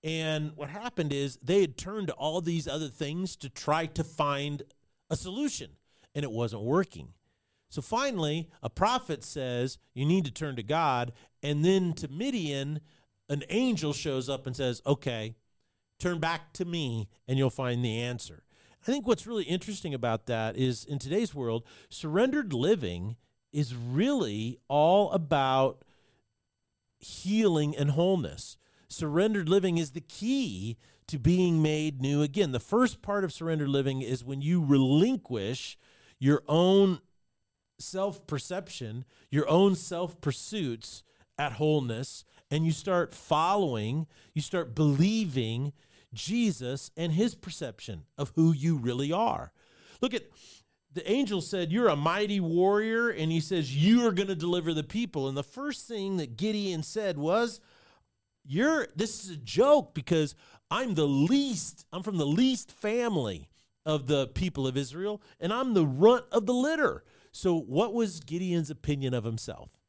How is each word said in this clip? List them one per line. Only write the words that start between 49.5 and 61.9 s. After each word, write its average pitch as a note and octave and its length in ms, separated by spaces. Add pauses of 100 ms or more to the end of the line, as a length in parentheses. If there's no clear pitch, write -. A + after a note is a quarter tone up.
Look - 140
at, A#3 100 (720)
the E3+ 180
angel G#3 300
said, F3 320
"You're A#3 160
a D3 80
mighty G3 420
warrior," G#3 680
and D#3 200
he E3 120
says, D#3 340
"You A3+ 320
are G#3+ 60
gonna F#3+ 220
deliver E3+ 380
the D#3 80
people." E3 460
And C3+ 80
the C#3+ 80
first C4+ 420
thing G3 300
that B2+ 220
Gideon G3 460
said G3 340
was, G3 420 (880)
"You're, B3 500
this G#3 300
is F#3+ 60
a E3+ 60
joke G#3+ 560
because D#3 420 (360)
I'm A#3+ 240
the D#3 120
least, F#3+ 840